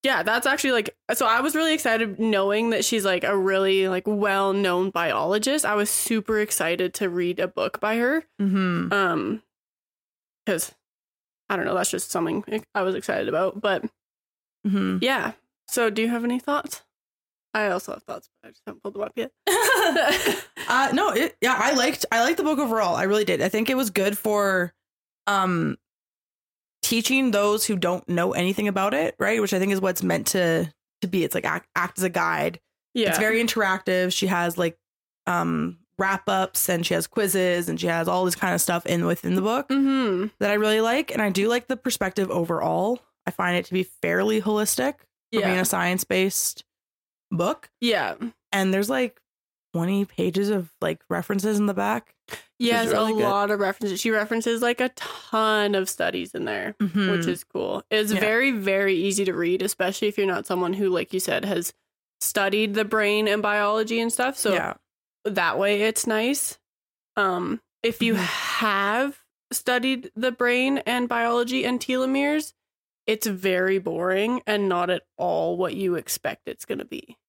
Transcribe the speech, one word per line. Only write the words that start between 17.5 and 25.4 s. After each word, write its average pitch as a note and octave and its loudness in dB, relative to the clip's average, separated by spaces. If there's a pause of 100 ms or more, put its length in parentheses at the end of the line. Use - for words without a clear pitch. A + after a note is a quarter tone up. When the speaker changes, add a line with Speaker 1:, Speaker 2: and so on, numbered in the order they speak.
Speaker 1:
I G#3+ 0
also - -4
have - -12
thoughts, - -14 (120)
but - -20
I - -20
just - -20
haven't - -16
pulled G3+ -10
them G3+ -6
up - -8
yet. A#3+ -6 (160)
<laughs> F#4 2 (240)
Speaker 2:
Uh, C4+ 2
no, F#4 2
it, A#3+ -2
yeah, B3 2
I B3+ 2
liked, C4 0
I A#3 4
liked E4 2
the - -2
book D4+ 2
overall. A3 0
I - 0
really G#3 2
did. F3 0
I F#3 2
think A3 0
it C4 2
was B3+ 0
good G3+ 0
for, G3 0 (540)
um, F#3 0 (1040)